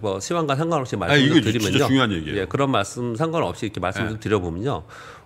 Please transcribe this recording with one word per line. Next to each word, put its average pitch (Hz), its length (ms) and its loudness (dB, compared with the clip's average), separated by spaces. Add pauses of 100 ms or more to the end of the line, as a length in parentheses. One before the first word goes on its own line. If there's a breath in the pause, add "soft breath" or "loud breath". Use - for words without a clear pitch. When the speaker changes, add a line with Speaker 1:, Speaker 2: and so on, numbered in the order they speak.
Speaker 1:
뭐, 98 180 -2
시황과 156 360 0
상관없이 143 400 -2
Speaker 2:
아니, 104 40 -2
Speaker 1:
말씀을 135 260 6
Speaker 2:
이거 151 100 4
진짜 113 160 4
Speaker 1:
드리면요. 110 360 2
Speaker 2:
중요한 127 240 4
얘기예요. 82 300 -2
Speaker 1:
예, 92 40 -2
그런 135 240 0
말씀 120 460 -2
상관없이 139 500 -2
이렇게 101 140 -6
말씀 90 240 -2
Speaker 2:
네. 104 60 -2
Speaker 1:
좀 110 100 -8
드려보면요. 95 640 -2 (420 loud breath)